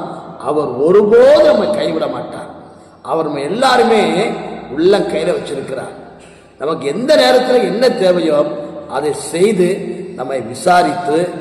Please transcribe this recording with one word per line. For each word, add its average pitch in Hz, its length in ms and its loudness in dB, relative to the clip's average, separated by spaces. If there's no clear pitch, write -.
அவர் 147 280 -2
ஒருபோதும் 208 760 6
நம்மை - 260 2
கைவிட - 360 -4
மாட்டார். - 400 -10
அவர் 160 220 -2
நம்ம 147 160 -6
எல்லாருமே 220 920 2
உள்ளம் 180 380 2
கையில 160 280 -2
வச்சிருக்கிறார். 131 580 -8
நமக்கு 143 280 -4
எந்த 240 300 0
நேரத்துல 254 380 2
என்ன 226 340 2
தேவையோ 165 560 2
அதை 143 220 -2
செய்து 180 680 0
நம்மை 131 240 -4
விசாரித்து 175 880 0